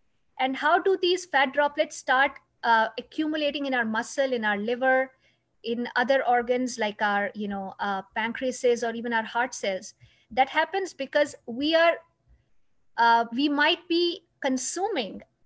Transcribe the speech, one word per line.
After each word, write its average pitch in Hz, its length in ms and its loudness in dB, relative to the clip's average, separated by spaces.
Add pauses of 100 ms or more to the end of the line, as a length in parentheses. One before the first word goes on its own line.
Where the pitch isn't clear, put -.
(380)
And 262 180 -2
how 320 220 2
do 381 240 2
these 359 220 0
fat 269 280 0
droplets 294 440 0
start, 269 420 2 (240)
uh, 226 340 4
accumulating 302 680 -4
in 262 80 -2
our 240 100 0
muscle, 233 480 -2
in 233 120 -2
our 208 120 0
liver, 254 540 0 (540)
in 233 320 -4
other 254 280 2
organs 247 540 0
like 214 240 -4
our, 202 320 0
you 208 140 -6
know, 196 320 -8
uh, 196 220 -4 (120)
pancreases 240 720 -2
or 233 100 -4
even 233 180 -6
our 226 120 0
heart 240 280 -4
cells? 196 420 -6 (360)
That 254 180 2
happens 330 460 -2
because 285 400 0 (120)
we 285 280 -2
are, 330 200 6 (1000)
uh, 233 360 6
we 277 160 0
might 294 400 0
be 339 380 0 (140)
consuming 262 840 -2 (240)